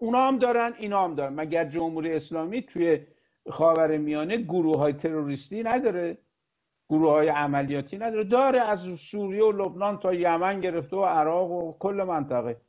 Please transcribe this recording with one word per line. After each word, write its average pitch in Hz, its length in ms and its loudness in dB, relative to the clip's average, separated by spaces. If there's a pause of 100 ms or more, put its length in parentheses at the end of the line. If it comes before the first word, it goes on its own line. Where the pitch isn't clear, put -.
اونا 247 280 2
هم 269 100 2
دارن، 233 400 2
اینا 202 260 0
هم 170 100 -4
دارن. 139 200 -4
مگر 156 300 -2
جمهوری 160 480 -4
اسلامی 160 500 -6
توی 165 380 0 (500)
خاورمیانه 156 840 2
گروه 165 400 0
های 147 160 2
تروریستی 151 720 -4
نداره؟ 220 560 -2 (720)
گروه 156 220 4
های 151 180 6
عملیاتی 143 720 -2
نداره؟ 220 260 -2
داره، 254 360 4
از 214 200 0 (300)
سوریه 202 340 0
و 214 80 6
لبنان 196 460 -2
تا 185 160 0
یمن 175 460 0
گرفته 180 360 -4
و 196 80 0
عراق 170 460 2
و 170 280 -6
کل 196 300 -2
منطقه. 127 480 -2 (120)